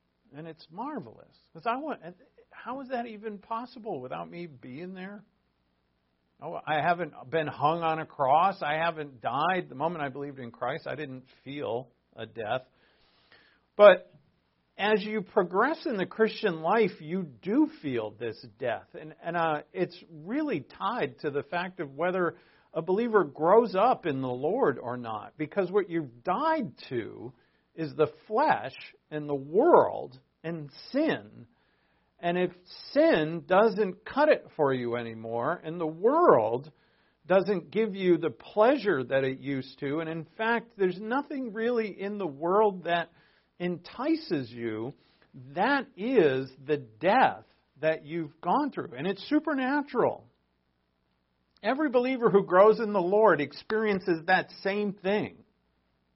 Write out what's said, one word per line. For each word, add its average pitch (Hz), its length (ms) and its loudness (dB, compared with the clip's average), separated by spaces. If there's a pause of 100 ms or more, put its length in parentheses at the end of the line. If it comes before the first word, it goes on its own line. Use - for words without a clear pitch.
(360)
And 156 100 -16
it's 160 240 -18
marvelous. 196 640 -12 (200)
'Cause 165 100 -20
I 233 120 -2
want, 277 240 -8 (500)
how 262 320 -12
is 254 80 -14
that 247 160 -6
even 214 320 -12
possible 220 640 -10
without 160 280 -10
me 170 160 -12
being 143 460 -16
there? 196 320 -14 (1160)
Oh, 160 240 -10
I 151 160 0
haven't 170 320 -2 (160)
been 156 160 -2
hung 147 360 0
on 160 160 0
a 160 60 -6
cross. 156 560 2
I 147 140 -2
haven't 156 480 -4
died. 151 480 -2
The 131 40 -16
moment 156 300 -4
I 139 60 -4
believed 143 280 -10
in 120 120 -12
Christ, - 360 -6
I 135 100 -6
didn't 131 280 -12 (200)
feel 127 440 -6 (260)
a 113 120 -12
death. 110 400 -6 (1080)
But 208 360 8 (680)
as 202 260 0
you 214 160 -4
progress 202 640 0
in 254 140 -2
the 180 80 -2
Christian 208 560 -2
life, 202 360 2
you 175 260 -6 (180)
do 269 260 2 (140)
feel 113 360 -4
this 113 260 -8 (140)
death. 110 280 -4 (120)
And, 156 240 -16
and, 170 140 -6
uh, 160 240 0 (120)
it's 180 240 -4 (280)
really 233 400 -4 (140)
tied 190 420 -4
to 151 100 -4
the 135 120 -4
fact 180 360 -8
of 143 160 -10
whether 170 420 -2 (360)
a 156 80 -4
believer 202 420 2
grows 180 520 4
up 214 320 2
in 135 160 -2
the 131 60 -4
Lord 147 500 0
or 120 180 -8
not. 110 400 -8
Because 170 340 -4
what 190 200 0
you've 139 340 -6
died 247 480 0 (160)
to 107 440 -8 (440)
is 151 180 -8
the 147 140 2 (180)
flesh 180 460 0 (380)
and 151 180 -8
the 147 60 -2
world 143 840 4 (240)
and 160 280 -8 (200)
sin. 117 560 -4 (720)
And 175 200 -2
if 180 120 0 (420)
sin 170 540 2
doesn't 196 600 2
cut 302 240 2
it - 160 2 (100)
for 139 160 2
you 120 240 -2
anymore, 117 640 -6
and 160 160 -8
the 170 80 -4
world 160 840 4 (540)
doesn't 185 440 2
give 208 240 0
you 180 220 4
the 156 140 -2
pleasure 208 720 2
that 135 180 0
it 135 180 -4
used 131 400 -6
to, 147 200 -4
and 160 80 -6
in 160 180 -8 (120)
fact, 226 400 -2
there's 185 200 0
nothing 254 540 -6
really 226 360 -2
in 202 300 -8
the 190 80 -4
world 180 580 2
that 170 260 -2 (480)
entices 180 920 -4
you, 117 420 -6 (640)
that 240 320 0 (100)
is 160 540 4 (160)
the 147 120 0
death 139 680 2 (360)
that 156 240 0
you've 151 360 -8
gone 220 320 0
through. 139 240 -8
And 139 100 -4
it's 196 220 -4
supernatural. 277 960 0 (1400)
Every 262 260 0
believer 247 400 2
who 190 160 4
grows 202 360 6
in 214 120 -4
the 202 80 2
Lord 190 400 4
experiences 190 840 -2
that 180 240 2 (120)
same 202 320 -2
thing. 196 420 -2 (800)